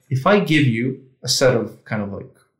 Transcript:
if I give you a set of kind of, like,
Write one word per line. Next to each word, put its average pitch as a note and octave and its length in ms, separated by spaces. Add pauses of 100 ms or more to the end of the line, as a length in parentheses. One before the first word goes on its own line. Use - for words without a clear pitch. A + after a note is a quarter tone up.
if C3 180
I G3+ 140
give D3+ 260
you B2 320 (240)
a B2+ 60
set B2+ 260
of G#2+ 300
kind G#2+ 180
of, G2 100
like, - 220 (260)